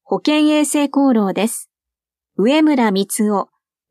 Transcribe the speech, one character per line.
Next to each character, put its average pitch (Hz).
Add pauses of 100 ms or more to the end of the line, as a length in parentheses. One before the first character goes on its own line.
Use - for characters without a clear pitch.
保 294
健 302
衛 302
生 294
功 277
労 202
で 190
す。 - (640)
上 277
村 262
光 196
夫、 208 (420)